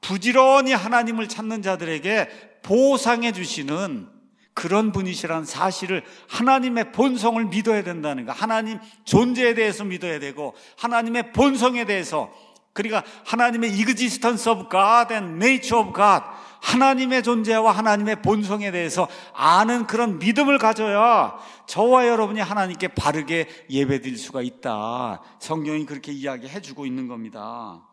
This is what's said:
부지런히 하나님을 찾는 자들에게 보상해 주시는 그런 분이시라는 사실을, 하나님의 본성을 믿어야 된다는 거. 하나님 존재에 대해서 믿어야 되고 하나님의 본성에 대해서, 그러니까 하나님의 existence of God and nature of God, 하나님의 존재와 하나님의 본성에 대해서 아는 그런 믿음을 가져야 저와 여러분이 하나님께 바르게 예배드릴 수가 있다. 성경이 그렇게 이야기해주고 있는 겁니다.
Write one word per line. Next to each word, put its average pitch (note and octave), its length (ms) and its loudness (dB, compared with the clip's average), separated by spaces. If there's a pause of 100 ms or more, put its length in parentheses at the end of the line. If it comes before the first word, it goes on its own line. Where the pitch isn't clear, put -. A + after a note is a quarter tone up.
부지런히 C4 680 4
하나님을 A3+ 560 0
찾는 A3 340 -8
자들에게 F3+ 1000 -4
보상해 A#3+ 680 2
주시는 D#3 760 -6 (480)
그런 G#3 380 0
분이시라는 F3 500 -4
사실을, F3+ 600 -4 (260)
하나님의 B3 640 0
본성을 A#3 520 0
믿어야 G3+ 380 0
된다는 D3 420 -6
거. A#2+ 60 -8
하나님 A3 480 -4 (240)
존재에 A#3+ 500 4
대해서 G#3 300 0
믿어야 F3+ 340 -6
되고 C#3 380 -10 (220)
하나님의 A#3 560 -2
본성에 B3 520 2
대해서, E3+ 460 -4 (400)
그러니까 G#3+ 320 -4 (220)
하나님의 A#3 460 0
existence A3+ 800 0
of F#3+ 200 0
God A3+ 440 4
and F#3 220 -6
nature A3+ 500 2
of F#3 80 -12
God, G3 300 6 (380)
하나님의 C4 600 2
존재와 A3 520 2
하나님의 G#3 480 0
본성에 G#3 500 0
대해서 F3 360 -2 (260)
아는 G#3 520 4
그런 A3 340 -2
믿음을 C4+ 380 2
가져야 G#3+ 800 2 (300)
저와 B3 400 4
여러분이 G#3+ 320 0
하나님께 F#3 480 -2
바르게 D#3 600 -2 (220)
예배드릴 C3 480 -2
수가 B2+ 240 -10
있다. A#2 800 -6 (180)
성경이 D3+ 460 -6
그렇게 D3 260 -12
이야기해주고 C#3 760 -10
있는 B2+ 220 -6
겁니다. A2 840 -14